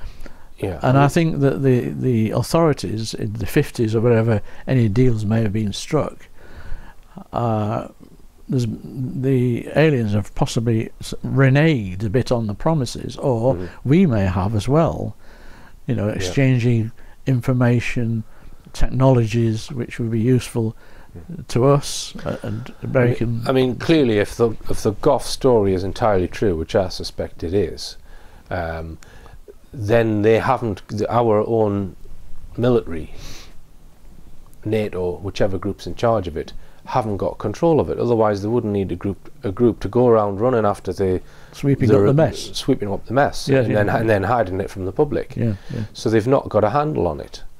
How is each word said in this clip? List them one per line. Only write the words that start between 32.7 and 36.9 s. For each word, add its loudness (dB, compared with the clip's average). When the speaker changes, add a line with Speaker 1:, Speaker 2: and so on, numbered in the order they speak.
Speaker 1:
nato, -2
whichever -2
group's -6
in -6
charge 0
of -6
it, -8
haven't -2